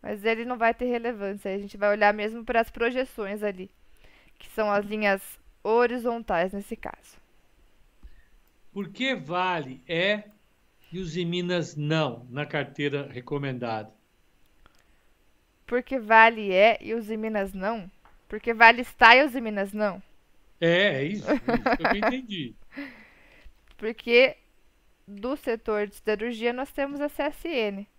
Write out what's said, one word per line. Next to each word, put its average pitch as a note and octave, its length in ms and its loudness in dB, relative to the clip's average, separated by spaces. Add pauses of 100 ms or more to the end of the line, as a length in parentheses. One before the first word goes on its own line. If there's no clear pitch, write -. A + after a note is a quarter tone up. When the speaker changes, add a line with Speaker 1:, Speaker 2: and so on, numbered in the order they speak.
Speaker 1:
Mas G3+ 240 -8
ele A3+ 200 0
não B3 120 -6
vai A3+ 160 2
ter B3 120 -6
relevância, G#3+ 680 -6
a G3 40 -6
gente G3+ 200 -12
vai G3+ 140 2
olhar G#3 220 4
mesmo A3 320 -6
pras A#3 240 0
projeções A#3 760 -4
ali, F#3+ 280 -6 (680)
que - 100 -20
são G#3+ 220 -2
as G3+ 140 2
linhas G3+ 360 0 (420)
horizontais A3+ 920 0
nesse G3+ 220 -10
caso. - 420 -16 (1500)
Speaker 2:
Por G3 180 -8
que C4 240 -4
Vale E3 760 -4
é G3 420 -2 (600)
e E3+ 80 -10
os E3+ 160 -8
Minas F3 600 -2
não D3 540 -2
na C#3 160 -6
carteira C#3+ 680 -4
recomendada? B2 800 -6 (1800)
Speaker 1:
Por B3 160 -2
que C4+ 160 -6
Vale A3 520 6
é G3+ 300 6
e - 120 -8
os A3+ 160 -6
Minas G#3+ 440 -4
não? G3 380 -8 (360)
Porque G#3+ 260 -6
Vale A#3 280 8
está A#3 340 8
e C4+ 80 8
os C4 100 0
Minas G#3 400 -4
não? G3+ 280 -2 (580)
Speaker 2:
É, F3 420 4
é - 20 -2
isso, G3 260 -6
é D4 60 4 (200)
isso A#3+ 220 0
que - 60 -6
eu - 120 2
entendi. G#3+ 600 -4 (160)
Speaker 1:
<laughs> - 1040 -20
Porque A#3 600 2 (680)
do G3+ 300 -6
setor G#3+ 500 -4
de G3+ 80 -18
siderurgia A3+ 580 -4
nós C4 180 -8
temos C#4+ 300 -6
a C#4+ 80 -4
C - 140 -8
S D4+ 240 -6
N. G#3 400 -4 (120)